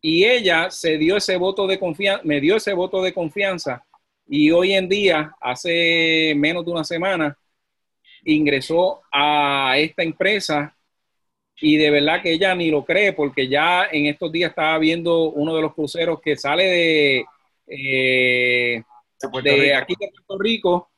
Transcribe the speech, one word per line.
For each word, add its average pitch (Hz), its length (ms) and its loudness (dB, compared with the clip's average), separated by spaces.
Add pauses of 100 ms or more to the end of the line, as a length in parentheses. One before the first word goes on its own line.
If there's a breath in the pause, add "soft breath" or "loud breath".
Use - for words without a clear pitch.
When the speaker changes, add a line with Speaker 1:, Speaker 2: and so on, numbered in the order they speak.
Speaker 1:
Y 165 220 2
ella 185 460 2
se 160 280 -2
dio 165 180 2
ese 196 200 -2
voto 190 300 -2
de 190 120 -2
confian-, 190 460 -4
me 147 160 0
dio 165 160 2
ese 202 160 -4
voto 185 300 -2
de 185 100 -2
confianza 175 720 -6 (420)
y 151 240 2
hoy 180 220 4
en 190 160 0
día, 175 520 0
hace 165 960 0
menos 160 280 0
de 170 60 -6
una 165 140 -4
semana, 170 520 -2 (880 soft breath)
ingresó 156 760 0 (100)
a 139 640 2
esta 156 260 -2
empresa 165 720 -2 (840)
y 151 160 4
de 151 140 4
verdad 151 320 2
que 175 100 -2
ella 185 220 0
ni 170 160 -2
lo 147 140 0
cree 190 280 2
porque 139 360 -2
ya 170 420 2
en 147 160 -2
estos 160 260 -4
días 165 180 -2
estaba 160 280 -2
viendo 165 520 0
uno 151 260 -4
de 156 60 0
los 156 120 -4
cruceros 165 480 -4
que 147 140 -2
sale 156 280 0
de, 156 600 2 (420)
eh, 127 1160 0 (380)
Speaker 2:
De 135 80 -10
Puerto 131 220 -2
Speaker 1:
de 143 60 4
Speaker 2:
Rico. 139 200 4
Speaker 1:
aquí 151 220 -4
de 202 100 -10
Puerto - 340 -14
Rico 185 560 -2